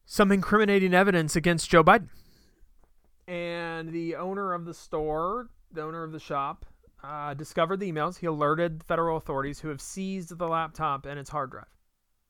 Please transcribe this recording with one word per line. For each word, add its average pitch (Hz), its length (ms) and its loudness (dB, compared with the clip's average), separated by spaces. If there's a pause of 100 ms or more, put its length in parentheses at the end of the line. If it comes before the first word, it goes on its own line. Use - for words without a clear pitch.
some 202 260 4
incriminating 196 640 4
evidence 180 420 4
against 170 340 2
Joe 165 140 8
Biden. 185 260 6 (1160)
And 170 640 -6
the 165 240 -4
owner 190 380 -4
of 170 120 -4
the 175 80 -10
store, 165 760 -4 (220)
the 156 120 -8
owner 160 200 -8
of 160 80 -10
the 156 80 -10
shop, 147 460 -4 (380)
uh, 147 320 -8
discovered 165 440 0
the 190 120 -4
emails. 156 260 -2
He 175 80 -8
alerted 156 580 0
federal 165 340 0
authorities 143 420 -4
who 156 100 -8
have 135 120 -8
seized 190 560 -8
the 170 100 -4
laptop 156 580 -2
and 143 140 -10
its 135 100 -14
hard 139 220 -6
drive. - 140 -16 (640)